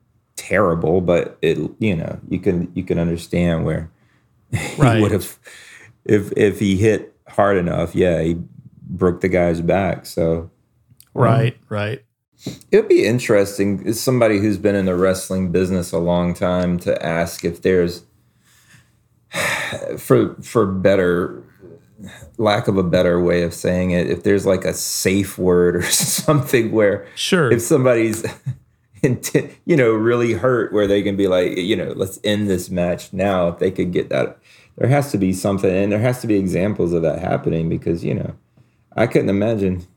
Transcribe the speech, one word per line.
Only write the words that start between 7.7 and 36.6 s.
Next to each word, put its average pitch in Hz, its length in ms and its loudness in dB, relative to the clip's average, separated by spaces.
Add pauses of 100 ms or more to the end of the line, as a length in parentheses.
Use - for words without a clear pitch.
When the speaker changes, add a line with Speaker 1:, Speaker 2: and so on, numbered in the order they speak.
Speaker 1:
yeah, 87 280 2
he 85 160 0 (500)
broke 87 320 0
the 95 80 0
guy's 87 320 2
back. 90 460 -2
So, 82 440 -2 (600)
Speaker 2:
Right, 113 420 2
Speaker 1:
um, - 40 -20 (100)
Speaker 2:
right. 104 340 -6 (680)
Speaker 1:
it 190 60 4
would 214 120 4
be 349 160 4
interesting 101 800 0
as 113 160 -2
somebody 117 380 2
who's 101 200 0
been 101 180 0
in 95 100 0
the 90 80 2
wrestling 92 560 0
business 90 400 0
a - 80 -2
long 87 360 0
time 90 460 0
to - 240 -2
ask 85 400 -4
if 85 180 -4
there's, 90 420 0 (1300)
<sighs> - 680 -6
for, - 420 2
for 110 260 0
better 95 760 0 (960)
lack 107 300 2
of 101 100 2
a 95 40 2
better 90 380 2
way 87 220 2
of 85 120 -2
saying 90 360 -2
it, 87 180 0
if 87 140 -4
there's, 98 240 2
like, 95 180 0
a - 100 -2
safe - 640 -2
word 90 380 4
or 87 60 0
<laughs> - 80 -2
something 131 840 0
where 104 420 2
Speaker 2:
Sure. 165 380 0
Speaker 1:
if 117 100 2
somebody's 120 600 2 (420)
<laughs> - 360 -16
inti-, - 480 -2 (140)
you - 120 2
know, 120 160 4
really 117 400 2
hurt, 120 400 0
where 104 140 2
they 101 160 2
can 101 140 -2
be 98 120 0
like, 90 280 0
you 92 200 -2
know, 87 200 -6
"Let's 95 280 -6
end 104 240 0
this 92 220 -2
match 87 420 -4
now," 92 360 0
if 85 100 -6
they 92 120 0
could 90 220 -4
get 78 180 -2
that, 64 280 -4 (380)
there 117 120 0
has 139 240 2
to 117 60 -2
be 95 140 2
something, 98 380 0
and 98 220 0
there 104 60 0
has 123 240 0
to 120 40 -8
be 107 100 0
examples 90 560 -2